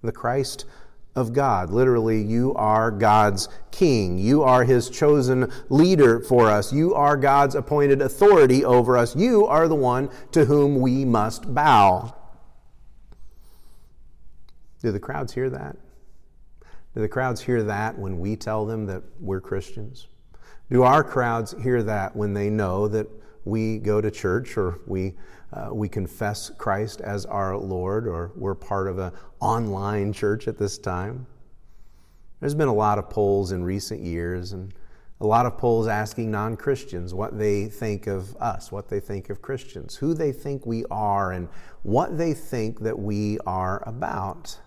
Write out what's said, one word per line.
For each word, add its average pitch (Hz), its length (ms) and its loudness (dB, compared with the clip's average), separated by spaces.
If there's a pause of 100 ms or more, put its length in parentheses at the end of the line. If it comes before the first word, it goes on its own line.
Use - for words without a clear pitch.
The 113 80 -2
Christ 127 540 -4 (500)
of 120 160 -2
God. 117 380 2
Literally, 113 520 4
you 117 340 0
are 110 360 2
God's 104 560 4 (240)
king. 107 460 2
You 127 260 4
are 127 200 6
his 120 260 4
chosen 131 640 2 (180)
leader 143 520 6
for 120 280 6
us. 104 240 2
You 160 200 2
are 143 220 4
God's 139 400 4
appointed 143 460 2
authority 139 640 8
over 123 320 6
us. 117 180 2
You 214 300 6
are 160 220 4
the 160 80 2
one 131 340 0 (220)
to 156 140 6
whom 143 360 4
we 131 240 2
must 113 480 0
bow. 117 600 6 (2750)
Do 117 100 -2
the 98 80 -2
crowds 139 340 -8
hear 127 180 -4
that? 127 260 -12 (1200)
Do 113 60 -4
the 107 80 -2
crowds 127 320 -4
hear 120 220 0
that 107 340 -4
when 95 220 -6
we 98 160 -4
tell 110 300 -4
them 110 220 -6
that 92 160 -8 (160)
we're 95 220 -6
Christians? - 680 -8 (600)
Do 123 140 6
our 143 200 6
crowds 117 580 -2
hear 123 220 2
that 101 320 -2
when 104 180 -2
they 101 160 0
know 104 380 0
that 107 200 -2 (380)
we 110 340 -2
go 107 200 0
to 107 100 0
church 104 480 -4
or 90 280 -2
we, 95 280 -4 (380)
uh, - 220 -10
we 107 160 -4
confess 104 680 -6
Christ 104 440 -4
as 101 240 -6
our 98 320 -4
Lord 95 500 -4
or 85 280 -6
we're 98 200 -4
part 98 320 -4
of 92 120 -6
an 92 120 -6 (280)
online 104 760 -2
church 104 340 -2
at 110 100 -6
this 101 200 -4
time? 101 480 -8 (1120)
There's 143 160 -4
been 151 120 0
a 123 60 2
lot 104 260 2
of 95 100 -10
polls 98 420 0
in 90 120 -4
recent 98 380 -6
years 87 500 -6
and 98 220 -12 (460)
a - 60 -6
lot 113 200 4
of 120 120 -4
polls 113 300 2
asking 110 440 -4
non-Christians 107 840 -4
what 104 240 -6
they 104 300 0
think 107 400 -6
of 98 300 -6
us, 104 340 -6
what 98 180 -12
they 104 100 -4
think 98 300 -10
of 101 120 -8
Christians, - 540 -12
who 156 180 -2
they 127 180 -2
think - 340 -8
we 113 260 -4
are, 101 400 -2
and 90 180 -6 (340)
what 156 340 0
they 165 160 0
think 117 480 -6
that 110 160 -4
we 104 480 -2
are 92 420 -4
about. 98 800 -8